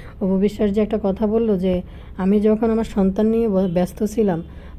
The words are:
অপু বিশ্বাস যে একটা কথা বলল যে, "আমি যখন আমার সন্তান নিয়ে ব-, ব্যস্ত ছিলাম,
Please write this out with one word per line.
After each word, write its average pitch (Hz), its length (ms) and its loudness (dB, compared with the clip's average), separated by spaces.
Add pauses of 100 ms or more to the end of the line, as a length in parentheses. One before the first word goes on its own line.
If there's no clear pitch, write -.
(220)
অপু 190 160 2
বিশ্বাস 208 340 0
যে 214 100 0
একটা 214 220 0
কথা 196 240 0
বলল 220 300 2
যে, 185 240 0 (360)
"আমি 190 220 2
যখন 214 320 2
আমার 220 120 0
সন্তান 196 420 0
নিয়ে 226 220 2
ব-, 190 200 2
ব্যস্ত 180 360 -2
ছিলাম, 202 400 0 (360)